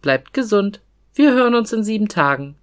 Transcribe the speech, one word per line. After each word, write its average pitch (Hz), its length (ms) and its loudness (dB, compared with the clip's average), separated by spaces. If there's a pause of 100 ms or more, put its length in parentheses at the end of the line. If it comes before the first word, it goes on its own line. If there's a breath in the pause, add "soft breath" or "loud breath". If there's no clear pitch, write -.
Bleibt 135 320 -4
gesund. 208 480 -2 (320)
Wir 285 200 4
hören 247 220 2
uns 233 180 -2
in 220 100 -2
sieben 214 240 -2
Tagen. 139 560 -2